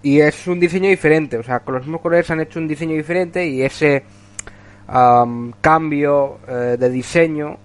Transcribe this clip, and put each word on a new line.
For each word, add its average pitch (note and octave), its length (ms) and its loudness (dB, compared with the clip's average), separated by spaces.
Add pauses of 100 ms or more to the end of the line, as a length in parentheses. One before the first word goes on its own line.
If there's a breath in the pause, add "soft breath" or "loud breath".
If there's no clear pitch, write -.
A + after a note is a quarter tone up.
y C#3+ 180 4
es D3+ 280 2
un F3 100 -2
diseño F3 320 0
diferente, D#3 480 0
o A2+ 60 -6
sea, B2 160 -4
con C3+ 140 -8
los B2+ 100 -6
mismos D#3+ 160 -8
colores E3+ 320 0
han D#3+ 80 -2
hecho D#3 180 -8
un E3 80 -6
diseño D#3 300 -6
diferente F3 500 -4
y C3 160 -2
ese, C#3 400 0 (880 loud breath)
am, A#2+ 720 2
cambio, D3 800 0 (100)
eh, B2 280 -2
de B2 140 2
diseño D3+ 720 -2